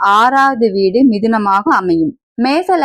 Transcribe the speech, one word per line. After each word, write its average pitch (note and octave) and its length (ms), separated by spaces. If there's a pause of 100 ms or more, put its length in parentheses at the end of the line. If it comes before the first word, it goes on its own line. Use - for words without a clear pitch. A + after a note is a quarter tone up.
(220)
ஆறாவது C4 460 (100)
வீடு G3 240 (100)
மிதுனமாக G#3 540 (160)
அமையும். E3 340 (300)
மேச E4+ 400